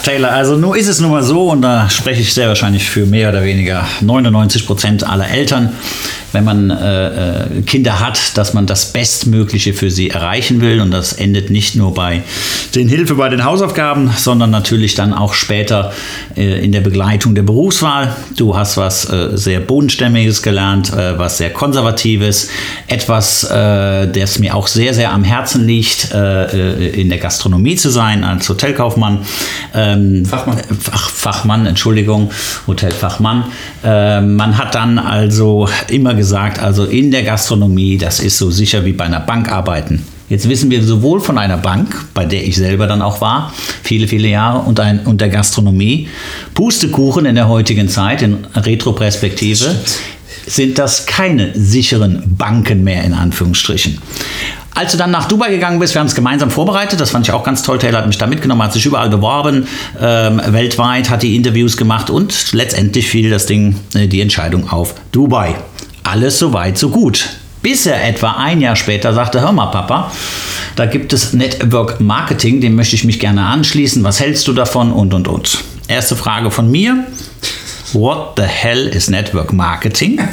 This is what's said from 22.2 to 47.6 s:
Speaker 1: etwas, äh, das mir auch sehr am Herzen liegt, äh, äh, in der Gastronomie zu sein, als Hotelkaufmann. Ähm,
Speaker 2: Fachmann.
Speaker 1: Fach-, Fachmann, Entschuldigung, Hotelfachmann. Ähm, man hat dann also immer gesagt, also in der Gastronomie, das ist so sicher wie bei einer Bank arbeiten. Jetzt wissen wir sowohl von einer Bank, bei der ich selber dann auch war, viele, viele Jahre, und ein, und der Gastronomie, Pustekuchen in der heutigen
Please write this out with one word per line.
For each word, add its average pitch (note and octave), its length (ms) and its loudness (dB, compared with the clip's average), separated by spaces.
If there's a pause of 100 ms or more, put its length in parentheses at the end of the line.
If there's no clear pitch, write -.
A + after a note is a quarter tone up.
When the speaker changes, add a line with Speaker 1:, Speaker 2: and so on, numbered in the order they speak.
Speaker 1:
etwas, A2 560 0
äh, G2 640 0
das F#2+ 320 -2
mir - 160 0
auch G2 120 0
sehr A#2 440 2
am G2+ 120 2
Herzen A#2+ 420 2
liegt, A2+ 480 0
äh, G2 320 2
äh, F#2 560 0
in F#2 80 2
der F2 100 -2
Gastronomie G2+ 560 0
zu D3+ 140 0
sein, A2 340 2
als F#2 260 -2
Hotelkaufmann. A2 680 0 (540)
Ähm, G2+ 520 2
Speaker 2:
Fachmann. A#2 320 -4 (220)
Speaker 1:
Fach-, - 300 -4
Fachmann, G#2+ 560 0
Entschuldigung, G#2+ 640 2 (360)
Hotelfachmann. G#2+ 800 0 (380)
Ähm, G#2 520 2
man G#2+ 220 2
hat G#2+ 180 -2
dann A#2 240 2
also G#2+ 680 2 (220)
immer C3 240 2
gesagt, G2+ 460 0
also G2+ 260 2
in B2+ 260 2
der B2+ 120 0
Gastronomie, G2+ 760 2
das E2+ 220 -2
ist F2 180 0
so F#2 140 0
sicher G2+ 340 0
wie F#2+ 80 0
bei E2+ 120 -2
einer E2+ 140 -2
Bank A#2 320 -2
arbeiten. D#2+ 540 -2 (240)
Jetzt G2+ 180 0
wissen B2+ 240 2
wir A#2+ 100 2
sowohl A2+ 380 2
von - 180 -2
einer F#2+ 200 0
Bank, F#2 360 0 (200)
bei F#2+ 100 -2
der F#2 220 -2
ich F#2+ 100 0
selber G2 320 2
dann G#2 140 0
auch G#2 180 -2
war, C3+ 320 -2 (320)
viele, A2 240 0
viele G#2+ 220 2
Jahre, A2+ 300 0
und A2 200 0
ein, G#2 220 2
und G#2 180 2
der G#2+ 80 2
Gastronomie, G2+ 800 2 (460)
Pustekuchen C3+ 720 2
in A#2+ 100 4
der A2+ 140 4
heutigen G#2 400 2